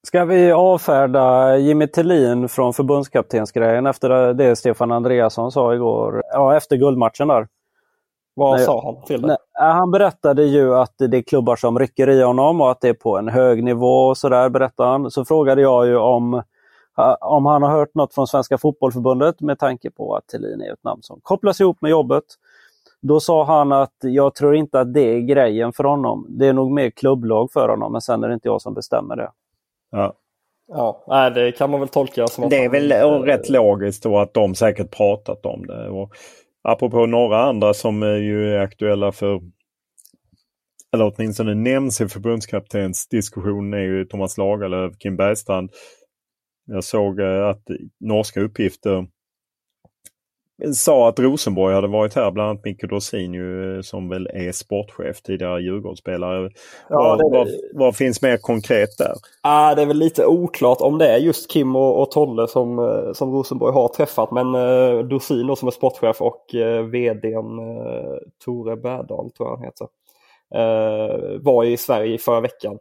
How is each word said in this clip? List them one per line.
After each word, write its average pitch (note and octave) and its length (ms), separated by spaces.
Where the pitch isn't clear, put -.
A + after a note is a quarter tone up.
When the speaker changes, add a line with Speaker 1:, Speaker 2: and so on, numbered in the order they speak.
Speaker 1:
Ska F3+ 180
vi F3 280
avfärda C3+ 1040
Jimmy D3+ 320
Tillin C3 600
från B2 260
förbundskaptensgrejen B2 1120
efter B2+ 480
det B2+ 220
Stefan A#2+ 360
Andreasson A#2+ 600
sa A#2+ 220
igår? A2 480
Ja, C#3 240
efter C#3+ 200
guldmatchen C3 520
där. A2+ 180
Speaker 2:
Vad C3+ 220
Speaker 1:
Nej, B2+ 100
Speaker 2:
sa B2+ 180
han B2 200
till B2 180
det? D3+ 60
Speaker 1:
nej, D3 100
han E3+ 360
berättade D#3+ 540
ju C#3 300
att B2+ 240
det B2+ 200
är A#2 40
klubbar B2 340
som A#2+ 220
rycker C3+ 320
i C3 120
honom C3+ 380
och C3 100
att B2+ 100
det B2+ 80
är A2+ 60
på G#2 240
en G#2+ 100
hög A#2+ 360
nivå B2+ 440
och C3 100
sådär, B2+ 300
berättade B2 420
han. C3 200
Så C3 140
frågade C#3 380
jag B2 240
ju A#2+ 100
om, A#2+ 380
eh, B2 220
om C#3 260
han D3 160
har C#3+ 80
hört D3+ 240
något D3 200
från C3+ 120
Svenska C3 320
Fotbollförbundet C3 840
med D3 180
tanke B2+ 320
på G#2 260
att G#2 120
Thelin G#2+ 320
är - 120
ett - 120
namn - 180
som - 200
kopplas G3 380
ihop F#3 200
med D3+ 100
jobbet. D3 340
Då D3 180
sa D#3 240
han C#3+ 280
att C3+ 300
jag C3+ 320
tror D3 220
inte D3+ 240
att B2 140
det D3 60
är A#2+ 40
grejen A#2+ 520
för C#3 120
honom. C#3 440
Det C3+ 180
är C3+ 60
nog C3+ 200
mer C3+ 180
klubblag A#2+ 640
för B2 160
honom, A2 240
men A#2 80
sen A2+ 240
är A2+ 40
det A#2+ 60
inte A#2 140
jag G#2 140
som G#2+ 120
bestämmer A2 420
det. A#2+ 140
Speaker 3:
Ja. G2+ 240
Speaker 2:
Ja, A#2+ 360
nej, C3 220
det A#2+ 220
kan C#3 180
man C#3+ 100
väl C3+ 80
tolka C3 380
som A#2+ 180
att B2 60
Speaker 3:
Det C#3 60
är C3 60
Speaker 2:
han B2 100
Speaker 3:
väl C#3+ 200
Speaker 2:
inte C3+ 400
Speaker 3:
rätt - 160
logiskt G#2 540
då G2+ 160
att G2+ 160
de G2+ 200
säkert G#2 360
pratat - 560
om - 200
det. - 220
Och G2 240
apropå A#2 440
några A#2 360
andra G#2+ 320
som G#2+ 280
är G#2 140
ju G#2 420
aktuella G2+ 540
för, G2+ 280
eller G#2+ 220
åtminstone A2 380
nämns B2+ 460
i G#2 80
förbundskaptens G2+ 1000
diskussion, G2+ 640
är G2+ 80
ju F#2+ 220
Thomas F#2+ 340
Lagerlöf, F#2+ 600
Kim G2 180
Bergstrand. G2 540
Jag G2 180
såg, G2+ 360
eh, F#2+ 280
att G2+ 140
norska G#2+ 400
uppgifter G2 640
sa B2+ 340
att A#2 100
Rosenborg G2+ 560
hade G2 140
varit G#2+ 260
här, A2 160
bland G#2+ 200
annat G#2 140
Mikko G2+ 220
Dorsin F#2 480
ju, F#2 420
eh, F#2+ 60
som F#2 260
väl F#2 260
är F2+ 180
sportchef, - 680
tidigare F2+ 400
Djurgårdsspelare. F#2 880
Speaker 2:
Ja, D3 100
Speaker 3:
Vad, D3+ 200
Speaker 2:
det C#3+ 200
Speaker 3:
vad, A2+ 100
vad B2+ 220
finns B2+ 260
mer B2+ 140
konkret G#2+ 640
där? - 140
Speaker 2:
Ja, D3+ 320
det D3 80
är D3 40
väl D3 100
lite D#3 300
oklart D#3 540
om D3 180
det D#3+ 100
är A#2 100
just D#3 320
Kim C3 260
och, C3+ 260
och C3+ 80
Tolle A#2 380
som, A#2+ 300
eh, A2+ 340
som C3 200
Rosenborg C3 420
har B2 140
träffat, - 420
men, B2+ 240
eh, B2+ 500
Dorsin B2+ 420
då, C3+ 100
som B2+ 120
är B2 40
sportchef, A#2+ 500
och, - 320
eh, A2+ 280
V A#2 320
D:n, A2 440
eh, A2+ 580
Tore A#2 320
Berdal, A#2+ 540
tror - 180
jag A#2+ 80
han A#2+ 80
heter, - 240
eh, A2 840
var B2+ 240
i A#2+ 120
Sverige A2+ 380
i A2+ 40
förra A#2 220
veckan A2 400